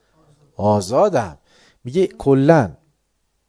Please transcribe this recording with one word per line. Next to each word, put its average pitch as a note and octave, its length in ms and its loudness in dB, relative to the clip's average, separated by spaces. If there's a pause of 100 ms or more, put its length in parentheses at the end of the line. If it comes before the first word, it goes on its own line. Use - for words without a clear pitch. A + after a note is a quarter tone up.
(560)
آزادم. F3 840 0 (460)
میگه D#3 220 -2
کلاً C#3 680 0 (760)